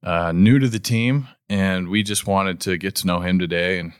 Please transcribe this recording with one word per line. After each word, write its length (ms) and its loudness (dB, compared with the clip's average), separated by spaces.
Uh, 300 -2
new 300 6
to 80 2
the 100 -2
team, 480 0
and 400 0
we 160 0
just 200 -4
wanted 360 0
to 180 -2
get 160 -6
to 120 -4
know 120 0
him 220 0
today 400 -2
and 200 -10